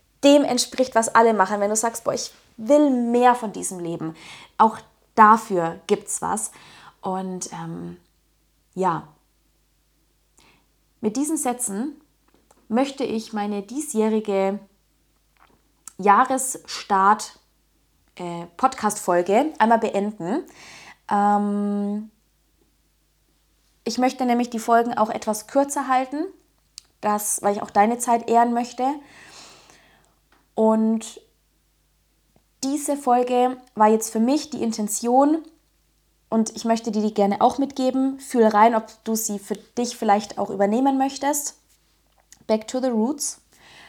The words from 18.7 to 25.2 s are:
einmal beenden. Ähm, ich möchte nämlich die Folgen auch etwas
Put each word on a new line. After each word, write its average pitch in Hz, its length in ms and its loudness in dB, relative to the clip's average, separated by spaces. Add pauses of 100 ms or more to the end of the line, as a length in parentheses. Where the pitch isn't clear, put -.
einmal 226 180 6
beenden. 208 640 -4 (680)
Ähm, 202 1000 0 (1700)
ich 233 160 -4
möchte 254 260 0
nämlich 240 240 0
die 233 80 -8
Folgen 233 380 2
auch 220 140 0
etwas 220 360 -6